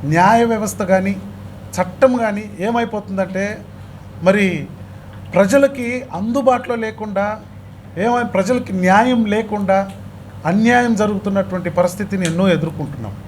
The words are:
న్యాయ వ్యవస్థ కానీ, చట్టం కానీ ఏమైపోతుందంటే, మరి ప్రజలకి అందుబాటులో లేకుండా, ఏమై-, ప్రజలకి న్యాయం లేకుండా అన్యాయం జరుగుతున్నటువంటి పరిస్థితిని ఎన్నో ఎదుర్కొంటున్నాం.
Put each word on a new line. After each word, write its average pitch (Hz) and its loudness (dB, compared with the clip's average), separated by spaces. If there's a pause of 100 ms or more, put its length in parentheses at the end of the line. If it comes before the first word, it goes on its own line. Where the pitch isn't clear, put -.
న్యాయ 185 6
వ్యవస్థ 214 -2
కానీ, 190 0 (600)
చట్టం 254 2
కానీ 214 -2 (100)
ఏమైపోతుందంటే, 202 -2 (580)
మరి 185 2 (680)
ప్రజలకి 247 4
అందుబాటులో 240 0
లేకుండా, 214 -4 (560)
ఏమై-, 240 0
ప్రజలకి 202 0
న్యాయం 214 4
లేకుండా 202 0 (540)
అన్యాయం 233 4
జరుగుతున్నటువంటి 196 0
పరిస్థితిని 180 0
ఎన్నో 175 2
ఎదుర్కొంటున్నాం. 147 -2 (120)